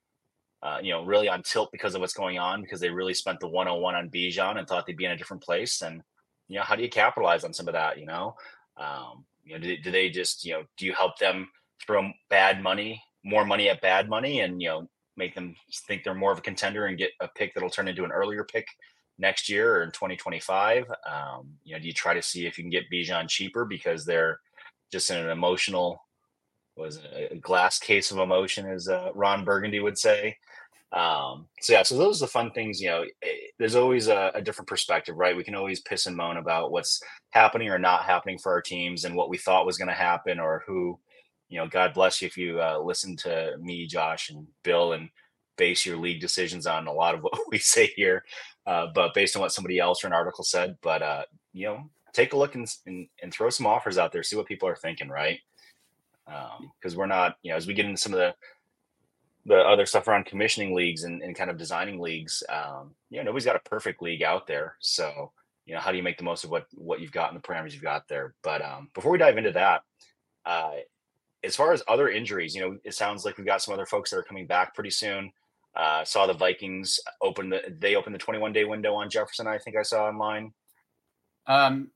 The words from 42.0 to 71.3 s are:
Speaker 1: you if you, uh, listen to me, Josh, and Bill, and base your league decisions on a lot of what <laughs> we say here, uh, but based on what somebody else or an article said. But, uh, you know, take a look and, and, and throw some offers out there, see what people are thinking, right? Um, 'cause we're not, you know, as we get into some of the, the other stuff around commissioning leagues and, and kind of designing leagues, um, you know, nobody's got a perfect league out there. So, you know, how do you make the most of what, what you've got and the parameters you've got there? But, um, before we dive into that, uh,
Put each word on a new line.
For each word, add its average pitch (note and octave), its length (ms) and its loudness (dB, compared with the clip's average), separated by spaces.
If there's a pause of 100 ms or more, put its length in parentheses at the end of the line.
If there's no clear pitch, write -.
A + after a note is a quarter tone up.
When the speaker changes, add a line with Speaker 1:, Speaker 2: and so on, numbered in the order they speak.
Speaker 1:
you F#2+ 60 -2
if - 100 -14
you, E2+ 240 -2
uh, D#2+ 180 0
listen F2 380 -4
to E2 420 -2
me, F2 260 -8
Josh, D#2+ 440 -2
and D2+ 180 -16 (160)
Bill, E2+ 300 4
and D#2+ 160 -6 (480)
base F2+ 280 4
your E2+ 120 -4
league E2+ 240 -4
decisions F2 440 -2
on D#2+ 220 -2
a D2+ 60 -4
lot E2+ 220 4
of - 60 -6
what - 200 -2
<laughs> - 80 -8
we G#2+ 80 0
say - 300 6
here, F#2+ 360 2 (420)
uh, E2+ 300 0
but F2 180 4
based G2 220 2
on G2+ 60 -2
what F2+ 100 0
somebody F2+ 280 -2
else F2 260 2
or - 20 -4
an F2 60 -2
article E2+ 320 0
said. F2+ 360 0
But, D#2+ 200 0
uh, D2 220 -2 (280)
you F#2 140 -8
know, A#2+ 240 -8 (240)
take A#2+ 180 4
a C#3+ 60 0
look C3 180 2
and, A#2+ 100 -8 (200)
and, F2+ 240 -12 (120)
and F2 120 -12
throw A2+ 160 2
some B2 160 0
offers G#2 320 2
out E2+ 160 2
there, E2+ 100 -4
see G#2 140 -4
what G#2 80 -2
people F#2 240 -2
are E2 80 -2
thinking, D2+ 320 -8
right? D2 300 -2 (880)
Um, C2+ 440 -14 (100)
'cause F2 140 -6
we're F#2+ 100 0
not, F2+ 360 2
you E2+ 100 -8
know, D#2+ 60 0
as E2 100 -6
we G2+ 60 -4
get G#2 120 0
into G2 160 -4
some G2+ 120 -2
of F#2 60 2
the, F2+ 160 4 (1080)
the G2 140 10
other G2+ 260 8
stuff - 220 0
around G2+ 180 4
commissioning G2+ 500 -2
leagues F2 300 0
and, E2+ 180 -8
and F2 120 -10
kind F#2 140 -4
of F2 80 -6
designing F2 440 -6
leagues, E2 480 -6
um, C#3+ 440 -8 (160)
you - 80 -12
know, C3 60 -6
nobody's A#2+ 220 -4
got B2+ 100 4
a - 140 -6
perfect G#2 320 -6
league E2+ 200 -4
out E2 240 0
there. D2+ 360 -6
So, C#2+ 500 -4 (340)
you E2 80 -12
know, E2 60 -6
how F#2 120 -2
do F#2 60 0
you F2+ 60 -4
make F2 140 -2
the F2 80 -8
most E2+ 180 -4
of E2 60 -12
what, - 240 -4
what E2 260 -6
you've D#2+ 140 -12
got E2 180 -2
and E2+ 100 -14
the - 60 -16
parameters D#2+ 240 -8
you've C#2+ 100 -18
got D2 280 -6
there? C2+ 320 -8
But, D2+ 200 -4
um, C#2+ 320 -12
before C3 180 0
we F3+ 60 6
dive D3+ 200 8
into A2 140 2
that, F2+ 320 4 (600)
uh, D#2+ 300 -2 (680)